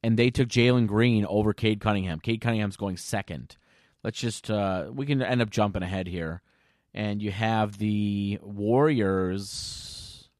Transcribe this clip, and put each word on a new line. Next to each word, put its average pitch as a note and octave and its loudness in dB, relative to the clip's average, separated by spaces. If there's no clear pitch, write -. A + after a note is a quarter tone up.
and A2+ 2
they A#2+ 6
took B2 2
Jalen B2 4
Green A2 4
over G#2 2
Cade G#2+ 0
Cunningham. F#2 0
Cade A2 -2
Cunningham's G#2+ -2
going F#2+ -6
second. F2 -8
Let's - -6
just, - -6
uh, F#2+ 0
we C#3 -6
can C#3 0
end A#2+ 0
up A2 2
jumping G2+ 0
ahead F#2 -4
here. E2+ -6
And G#2 -4
you G#2 -2
have A2 0
the G#2 0
Warriors. G2+ -2